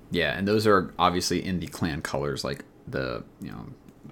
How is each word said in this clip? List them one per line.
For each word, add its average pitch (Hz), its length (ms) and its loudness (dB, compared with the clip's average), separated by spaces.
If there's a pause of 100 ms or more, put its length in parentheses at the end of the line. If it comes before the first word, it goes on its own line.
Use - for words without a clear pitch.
(100)
Yeah, 78 260 0
and 98 120 0
those 107 180 4
are 98 320 6
obviously 87 460 2
in 90 160 -2
the 82 60 -6
clan 73 360 -4
colors, 69 400 -4
like 67 220 -6 (240)
the, 64 340 -4 (180)
you - 100 -10
know, 55 160 -12 (460)